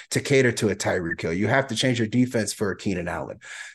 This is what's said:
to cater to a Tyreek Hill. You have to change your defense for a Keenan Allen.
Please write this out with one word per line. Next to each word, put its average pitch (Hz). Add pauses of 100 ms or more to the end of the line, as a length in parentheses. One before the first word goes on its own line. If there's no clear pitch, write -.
to -
cater 131
to 113
a 92
Tyreek 92
Hill. 85
You 95
have 135
to 110
change 120
your 110
defense 120
for 101
a 90
Keenan 87
Allen. 80 (360)